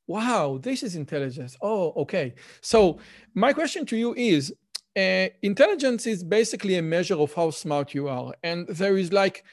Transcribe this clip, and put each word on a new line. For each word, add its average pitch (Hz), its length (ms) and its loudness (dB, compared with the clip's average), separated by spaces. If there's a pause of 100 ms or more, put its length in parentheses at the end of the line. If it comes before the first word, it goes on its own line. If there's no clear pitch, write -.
wow, 190 500 0
this 247 260 -4
is 185 120 -6
intelligence. 135 680 -6
Oh, 196 360 0
okay. 147 360 -2 (280)
So 196 380 4 (340)
my 240 200 4
question 311 340 -2
to 226 100 -2
you 233 180 -2
is: 170 380 2 (440)
uh, 190 300 2 (140)
intelligence 254 680 2
is 190 160 -4
basically 202 540 0
a 170 40 0
measure 170 340 0
of 147 180 0
how 165 180 0
smart 143 420 -4
you 143 140 -4
are. 123 260 -6 (100)
And 175 240 -4
there 196 300 2
is, 180 160 0
like, 196 380 2